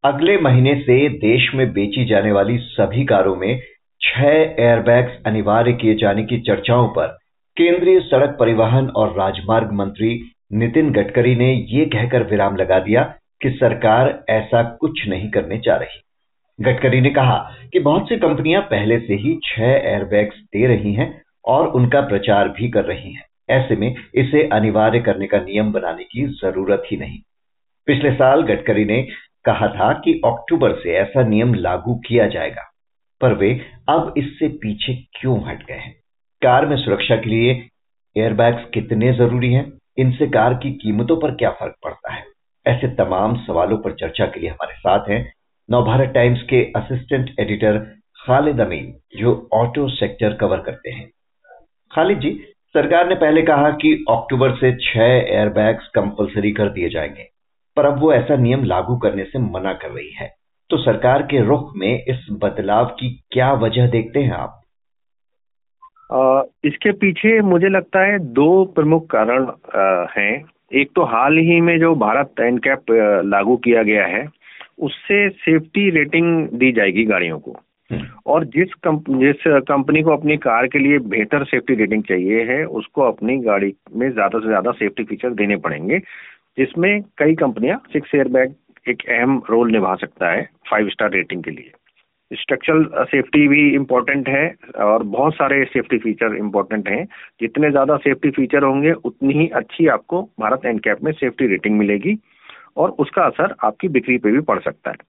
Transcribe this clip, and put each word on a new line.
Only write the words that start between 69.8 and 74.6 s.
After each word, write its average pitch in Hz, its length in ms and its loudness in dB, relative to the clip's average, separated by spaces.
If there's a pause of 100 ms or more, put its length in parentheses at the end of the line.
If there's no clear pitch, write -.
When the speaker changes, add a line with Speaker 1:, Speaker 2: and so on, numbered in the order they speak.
Speaker 2:
हैं। 113 260 -2 (300)
एक 139 200 0
तो 180 80 2
हाल 127 340 2
ही 170 240 4
में 170 200 2
जो 165 140 4
भारत 127 460 0
एनकैप, 120 500 -2
अ, 104 380 4
लागू 101 280 2
किया 120 260 2
गया 104 240 2
है, 104 200 -4 (520)